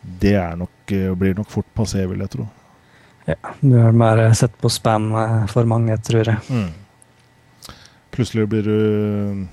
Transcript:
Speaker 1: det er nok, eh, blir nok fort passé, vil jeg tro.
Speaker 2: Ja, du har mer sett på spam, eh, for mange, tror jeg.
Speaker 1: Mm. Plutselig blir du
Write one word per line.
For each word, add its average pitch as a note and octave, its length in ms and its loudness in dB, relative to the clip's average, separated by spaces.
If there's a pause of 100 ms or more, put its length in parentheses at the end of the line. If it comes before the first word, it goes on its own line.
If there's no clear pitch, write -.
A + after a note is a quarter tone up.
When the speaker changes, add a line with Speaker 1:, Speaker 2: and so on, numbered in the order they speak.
Speaker 1:
det F#2+ 340 0
er F2 200 -2
nok, F2+ 160 -8 (160)
eh, F#2+ 260 -2
blir F#2 220 0
nok G#2 160 -6
fort - 220 -4
passé, G2 340 -2
vil F#2 120 -6
jeg G2 100 -6
tro. A#2+ 160 -8 (800)
Speaker 2:
Ja, D#2+ 80 -4 (220)
du C3 200 4
har A2+ 140 6
mer A2+ 300 4 (100)
sett A#2+ 260 2
på A#2 140 -2
spam, G#2+ 420 0
eh, A2 320 0
for A#2+ 200 0
mange, A2+ 320 0
tror A2+ 280 0
jeg. A2 200 0
Speaker 1:
Mm. A2 240 -4 (1400)
Plutselig A2 420 -2
blir G#2+ 140 0
du G#2 880 0